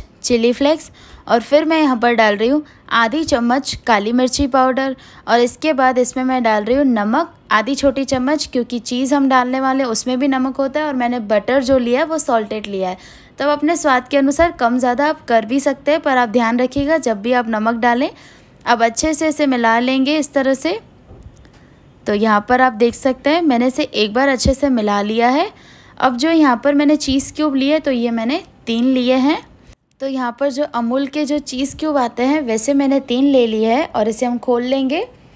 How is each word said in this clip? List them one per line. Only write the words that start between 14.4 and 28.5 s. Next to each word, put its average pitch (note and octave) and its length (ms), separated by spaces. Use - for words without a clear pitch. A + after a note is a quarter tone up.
कम B3 280
ज़्यादा B3 280
आप D#4 200
कर A3+ 180
भी B3+ 140
सकते C#4 320
हैं, D#4 100
पर C4+ 160
आप A#3+ 120
ध्यान A#3 300
रखिएगा C#4 400
जब A3 220
भी A#3+ 120
आप A#3+ 160
नमक A3+ 280
डालें। A#3+ 320
अब A#3 200
अच्छे D4+ 280
से D#4 140
इसे D4+ 200
मिला A#3 320
लेंगे C4 380
इस - 160
तरह C4+ 200
से। E4+ 260
तो G#3+ 60
यहाँ G#3 360
पर B3+ 120
आप B3+ 140
देख A#3 200
सकते C4 340
हैं E4+ 120
मैंने B3 260
इसे C#4 160
एक G#3 300
बार C4+ 160
अच्छे C4+ 240
से C#4 180
मिला G#3 300
लिया A3 280
है। D#4+ 200
अब B3+ 200
जो D4 140
यहाँ C#4+ 320
पर C#4+ 120
मैंने D4 220
चीज़ C4+ 360
क्यूब D4+ 220
लिए C#4 240
तो D4+ 120
ये A#3+ 200
मैंने A#3 300